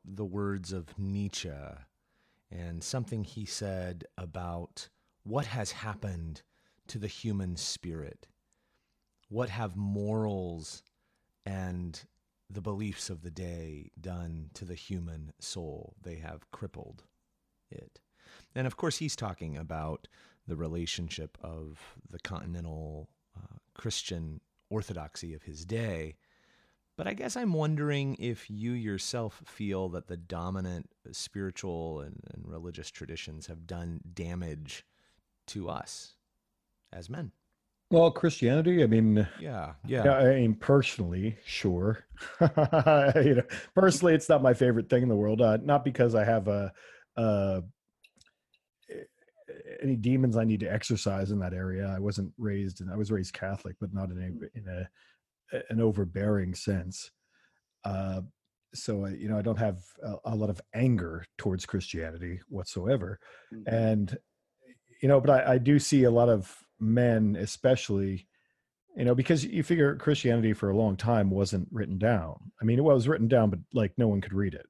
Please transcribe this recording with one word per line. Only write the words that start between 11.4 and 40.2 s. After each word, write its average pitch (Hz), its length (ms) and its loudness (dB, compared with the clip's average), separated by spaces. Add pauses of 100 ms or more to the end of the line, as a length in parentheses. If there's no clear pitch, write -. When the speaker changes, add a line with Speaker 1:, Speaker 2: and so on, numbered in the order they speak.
Speaker 1:
and 90 580 -8 (460)
the 101 120 -12
beliefs 101 480 -8
of 85 120 -12
the 87 100 -12
day 82 580 -12 (100)
done 82 560 -10
to 101 100 -14
the 87 100 -12
human 82 640 -10
soul? 80 640 -12
They 85 160 -14
have 80 340 -16
crippled - 520 -16 (680)
it. - 300 -20 (520)
And 131 140 -4
of - 100 -8
course, 165 200 -4
he's 151 180 -6
talking 85 420 -8
about 78 500 -8 (380)
the 85 120 -8
relationship 82 840 -8
of 80 380 -14 (300)
the 87 100 -16
continental, 80 880 -12 (260)
uh, - 200 -20 (180)
Christian 80 680 -10 (280)
orthodoxy 85 640 -10
of 76 100 -16
his 78 220 -16
day. 90 520 -6 (760)
But 165 120 -8
I 208 60 -6
guess 208 220 -8
I'm 233 180 -2
wondering 147 680 -2
if 113 320 -8
you 110 220 -6
yourself 110 720 -6
feel 95 440 -4
that 85 180 -10
the 87 100 -10
dominant 90 720 -8 (220)
spiritual 85 880 -8
and, - 180 -14 (120)
and 82 140 -16
religious 80 460 -14
traditions 78 560 -14
have 82 180 -16
done 85 360 -8 (120)
damage 85 720 -10 (640)
to 98 220 -8
us - 460 -12 (760)
as 87 180 -14
men? 139 220 -10 (600)
Speaker 2:
Well, 165 200 10
Christianity, 160 680 4
I 123 60 8
mean, 110 400 6 (120)
Speaker 1:
Yeah, 98 340 -8 (120)
yeah. 123 200 -2
Speaker 2:
yeah, 139 120 8
I 135 220 8